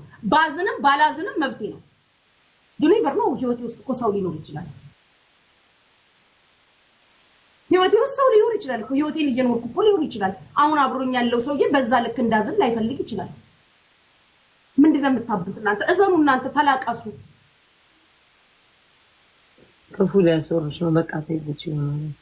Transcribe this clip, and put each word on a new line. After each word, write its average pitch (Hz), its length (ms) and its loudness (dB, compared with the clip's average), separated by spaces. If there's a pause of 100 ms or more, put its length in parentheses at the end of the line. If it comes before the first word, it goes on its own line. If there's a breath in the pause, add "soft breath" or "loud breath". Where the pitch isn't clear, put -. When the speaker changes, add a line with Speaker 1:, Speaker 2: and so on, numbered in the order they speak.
(240 loud breath)
Speaker 1:
ባዝንም 311 560 0
ባላዝንም 302 580 0
መብቴ 254 300 -4
ነው። 127 140 -12 (1000)
You 294 100 2
never 330 220 4
know፣ 415 200 0
ህይወቴ 240 300 -2
ውስጥ - 160 -10
እኮ - 160 -16
ሰው 233 180 -2
ሊኖር 185 240 -4
ይችላል። 147 320 -14 (3000)
ህይወቴ 370 240 4
ውስጥ 466 200 2
ሰው 539 140 2
ሊኖር 453 240 4
ይችላል 254 260 -6
እኮ። 262 120 -10
ህይወቴን 302 360 -2
እየኖርኩ 240 360 0
እኮ - 180 -10
ሊሆን 403 220 4
ይችላል። 196 300 -4 (220)
አሁን 302 220 2
አብሮኝ 254 360 0
ያለው 240 280 0
ሰውዬ 285 260 0
በዛ 262 320 0
ልክ 233 200 -4
እንዳዝን 220 380 0
ላይፈልግ 233 420 0
ይችላል። - 300 -8 (1500)
ምንድን 294 240 6
ነው 277 80 0
የምታብዱት 208 480 -4
እናንተ? 403 300 -2
እዘኑ 392 280 2
እናንተ፣ 269 360 2
ተላቀሱ። 262 520 0 (3000)
Speaker 2:
ክፉ 190 280 0
ሊያስወርሽ 160 600 2
ነው። 165 140 0
በቃ 165 180 2 (100)
ተይ፣ 160 180 -6
ጉቺ 151 220 -10 (100)
ነው። 147 180 -4 (320)